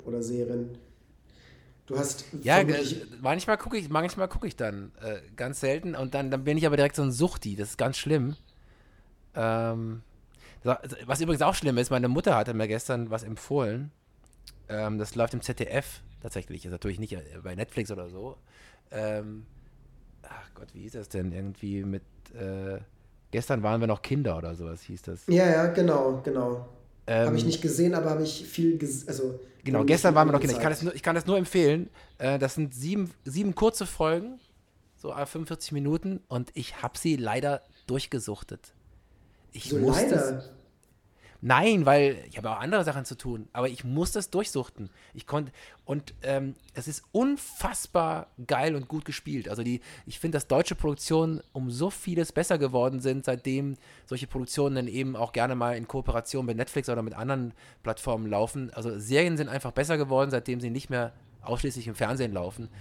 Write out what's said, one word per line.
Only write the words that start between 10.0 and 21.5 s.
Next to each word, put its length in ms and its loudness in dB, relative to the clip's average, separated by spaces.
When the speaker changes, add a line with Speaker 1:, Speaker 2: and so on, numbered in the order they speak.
Speaker 2:
was 580 -2
übrigens 220 2
auch 120 6
schlimm 220 2
ist, 140 2
meine 160 4
Mutter 280 4
hatte 180 2
mir 140 0
gestern 440 -2
was 120 -2
empfohlen, 680 -4
ähm, 260 -2
das 180 -4
läuft 180 2
im 80 -4
Z 180 -4
D 60 -2
F 360 -4
tatsächlich, 420 -10
ist 60 -10
natürlich 280 -4
nicht, 140 -8
äh, 80 -10
bei 120 -10
Netflix 360 -6
oder 180 -8
so. 280 -12
Ähm, 560 -6
ach 320 -18
Gott, 180 -18
wie 80 -16
hieß 120 -12
das 160 -12
denn? 240 -2
Irgendwie 500 -6